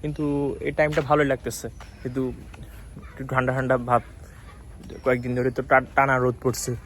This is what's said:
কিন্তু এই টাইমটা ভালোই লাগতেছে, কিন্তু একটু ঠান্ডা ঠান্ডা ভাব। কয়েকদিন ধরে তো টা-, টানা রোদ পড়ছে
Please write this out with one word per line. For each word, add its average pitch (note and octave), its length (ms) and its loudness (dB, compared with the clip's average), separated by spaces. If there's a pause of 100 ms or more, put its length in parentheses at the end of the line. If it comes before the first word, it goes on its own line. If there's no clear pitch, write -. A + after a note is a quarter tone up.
কিন্তু D3+ 240 -2 (420)
এই - 120 -2
টাইমটা D3+ 300 4
ভালোই D3+ 240 6
লাগতেছে, B2 340 -4 (360)
কিন্তু C3 200 -2 (880)
একটু - 120 -12 (100)
ঠান্ডা B2+ 240 2
ঠান্ডা C3 200 2 (140)
ভাব। A#2 120 6 (1000)
কয়েকদিন B2 340 2
ধরে C3 180 2
তো - 140 -4
টা-, C3 260 6
টানা C3+ 180 6 (100)
রোদ B2 200 2
পড়ছে B2+ 280 0 (140)